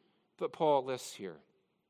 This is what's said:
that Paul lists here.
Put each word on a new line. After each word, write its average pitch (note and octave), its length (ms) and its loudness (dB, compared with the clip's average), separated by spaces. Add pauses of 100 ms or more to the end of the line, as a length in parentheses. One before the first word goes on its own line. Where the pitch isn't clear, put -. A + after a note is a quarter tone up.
(400)
that E3 120 -4
Paul D3 320 4
lists C3 300 -6
here. F2 240 -12 (520)